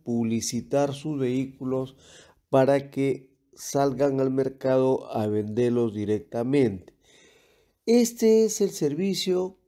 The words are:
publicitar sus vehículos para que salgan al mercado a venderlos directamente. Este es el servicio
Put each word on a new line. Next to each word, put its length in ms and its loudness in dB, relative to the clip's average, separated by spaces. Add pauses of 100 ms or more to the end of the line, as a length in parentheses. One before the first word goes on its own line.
publicitar 880 -2
sus 240 -8
vehículos 800 -4 (520)
para 440 4
que 360 -2 (260)
salgan 680 0
al 100 0
mercado 800 0
a 140 -2
venderlos 680 0
directamente. 1040 -2 (880)
Este 580 4
es 160 -2
el 80 2
servicio 880 -2 (120)